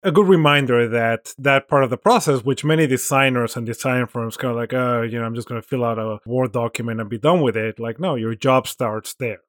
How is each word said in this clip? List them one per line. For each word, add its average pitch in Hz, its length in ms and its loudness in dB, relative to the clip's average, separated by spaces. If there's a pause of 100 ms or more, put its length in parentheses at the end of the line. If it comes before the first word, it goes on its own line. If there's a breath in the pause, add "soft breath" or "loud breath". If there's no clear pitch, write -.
A 190 80 0
good 190 160 4
reminder 143 600 4
that 117 500 -2
that 135 300 2
part 139 140 4
of 127 80 0
the 127 80 -2
process, 156 460 2
which 135 200 -2
many 156 220 4
designers 131 720 0
and 117 100 -8
design 127 400 -2
firms 113 300 -8
kind 123 160 -4
of 117 40 -4
like, 117 160 -4
"Oh, 123 300 0
you 117 160 -4
know, 113 80 -4
I'm 113 80 -6
just 113 140 -8
gonna 117 120 -8
fill 123 240 -4
out 113 140 -2
a 110 260 -6
Word 123 280 -2
document 117 480 -4
and 104 100 -8
be 113 80 -8
done 160 220 2
with 120 160 2
it." 110 240 -4
Like, 117 180 -8
no, 165 160 -2
your 113 220 -4
job 131 320 2
starts 110 460 -6
there. 113 340 -8